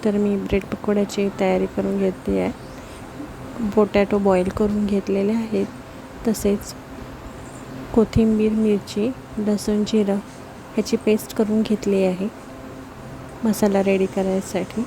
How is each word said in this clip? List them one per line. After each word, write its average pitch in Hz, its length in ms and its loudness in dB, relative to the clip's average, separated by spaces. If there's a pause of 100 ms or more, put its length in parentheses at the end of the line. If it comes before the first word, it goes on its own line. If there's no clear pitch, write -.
तर 214 80 4
मी 208 240 4
ब्रेड 190 280 0
पकोड्याची 202 640 0 (100)
तयारी 185 260 4
करून 196 320 -2
घेते 190 420 0
आहे. 185 120 0 (1160)
पोटॅटो 202 480 4
बॉईल 190 320 4
करून 208 360 2
घेतलेले 196 460 2
आहेत, 220 340 0 (640)
तसेच 202 460 0 (1200)
कोथिंबीर, 220 560 4
मिरची, 214 600 0 (260)
लसूण, 208 460 0
जिरं 202 320 2 (580)
ह्याची 220 240 0
पेस्ट - 380 0
करून 214 260 2
घेतली 202 420 2
आहे 185 240 2 (1160)
मसाला 202 400 4
रेडी 190 220 4
करायसाठी. 190 800 -2